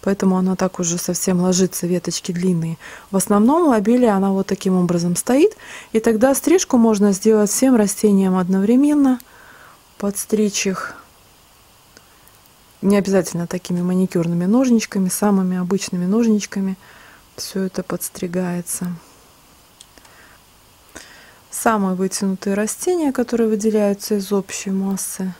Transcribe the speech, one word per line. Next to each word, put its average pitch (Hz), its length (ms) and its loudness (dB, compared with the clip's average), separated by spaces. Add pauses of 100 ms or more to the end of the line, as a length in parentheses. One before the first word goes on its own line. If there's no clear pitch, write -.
поэтому 190 360 0
она 185 180 0
так 185 240 -4
уже 170 180 -4
совсем 180 440 -2
ложится, 180 440 0
веточки 175 460 -4
длинные. 170 460 -2 (340)
В 196 60 0
основном 226 500 4
лобелия, 226 480 4
она 196 160 2
вот 190 160 0
таким 190 300 0
образом 175 380 0
стоит, 294 400 2 (380)
и 226 60 4
тогда 226 340 2
стрижку 294 440 2
можно 214 340 4
сделать 208 400 2
всем 262 240 2
растениям 196 640 2
одновременно, 247 800 2 (800)
подстричь 202 680 -2
их. - 300 -6 (1900)
Не 196 160 2
обязательно 180 480 0
такими 180 360 -4
маникюрными 180 640 0
ножничками, 220 640 2
самыми 190 480 0
обычными 180 480 -4
ножничками 202 720 0 (580)
все - 260 -8
это 185 220 -6
подстригается. 180 1040 -6 (2750)
Самые 202 420 0
вытянутые 190 580 -4
растения, 277 580 -2
которые 233 380 -2
выделяются 214 680 0
из 196 160 -4
общей 196 400 -4
массы 190 680 -4